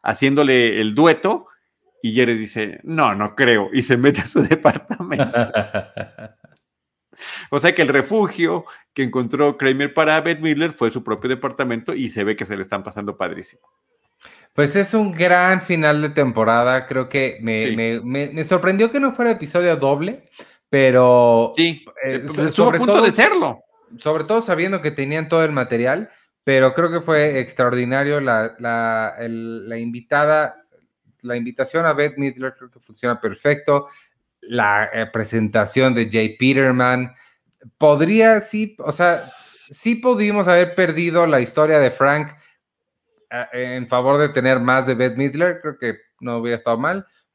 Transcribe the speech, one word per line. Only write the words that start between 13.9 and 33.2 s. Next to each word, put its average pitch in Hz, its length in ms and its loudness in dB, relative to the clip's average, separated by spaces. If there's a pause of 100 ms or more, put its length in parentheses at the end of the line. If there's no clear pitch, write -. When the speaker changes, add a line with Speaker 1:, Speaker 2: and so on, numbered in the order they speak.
Speaker 2:
Pues 147 220 0
es 196 180 0
un 214 180 0
gran 180 500 2
final 151 400 0
de 151 80 -2
temporada, 123 800 2
creo 127 220 -4
que 131 320 -2
me, 113 160 -2
Speaker 1:
Sí. 110 180 -2
Speaker 2:
me, 113 260 -4
me, 135 300 -6
me 160 120 -8
sorprendió 190 480 0
que 277 80 -2
no 269 120 0
fuera 240 200 -2
episodio 175 460 0
doble, 147 520 -2 (400)
pero, 123 840 6
Speaker 1:
Sí, 165 300 0 (180)
Speaker 2:
eh, 131 160 -4
Speaker 1:
pues 143 160 -10
Speaker 2:
so-, 151 100 0
Speaker 1:
estuvo 180 200 2
a - 20 6
Speaker 2:
sobre 180 120 2
Speaker 1:
punto - 140 2
Speaker 2:
todo, 220 120 4
Speaker 1:
de 190 60 4
serlo. 277 520 0 (340)
Speaker 2:
sobre 156 260 -2
todo 220 180 0
sabiendo 185 400 -2
que 147 100 -4
tenían 151 360 -4
todo 160 160 2
el 156 80 0
material, 131 580 -2 (340)
pero 131 300 4
creo 165 180 0
que 170 100 -4
fue 151 380 0
extraordinario 127 800 -2
la, 113 380 -2
la, 113 600 -4
el, 113 500 -10
la 113 80 -10
invitada, 143 880 -2 (560)
la 120 160 -8
invitación 127 480 -4
a 156 80 2
Bette 147 240 -2
Midler 131 400 -6
creo 127 140 -20
que - 80 -20
funciona 117 420 -6